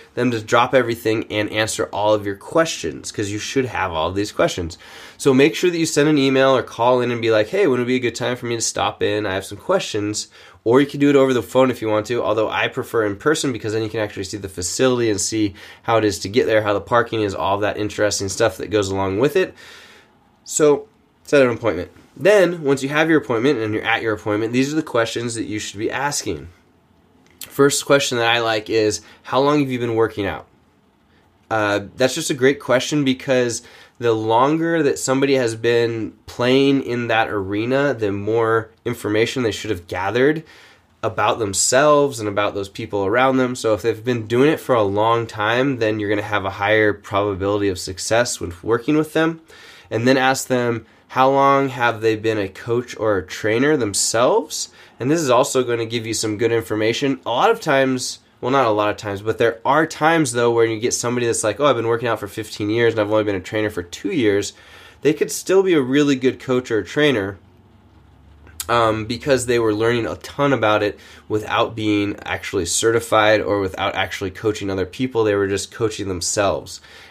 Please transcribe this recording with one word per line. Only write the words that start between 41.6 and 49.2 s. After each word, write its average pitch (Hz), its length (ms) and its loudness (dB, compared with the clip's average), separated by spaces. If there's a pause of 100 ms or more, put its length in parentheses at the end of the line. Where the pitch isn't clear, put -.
and 104 80 -4
about 101 260 -2
those 98 140 -6
people 104 360 -4
around 127 320 2
them. 127 200 0
So 110 180 0
if 101 80 -4
they've 107 220 -2
been 113 220 -2
doing 123 220 4
it 156 120 0
for 131 160 0
a 110 80 2
long 110 420 0
time, 120 520 -2
then 110 200 0
you're 101 100 -4
gonna 101 140 0
have 104 220 -4
a 95 60 -4
higher 104 420 2
probability 101 760 -2
of 92 100 -4
success 113 640 -2
when 87 220 -8
working 120 340 0
with 151 160 0
them. 160 280 0 (500)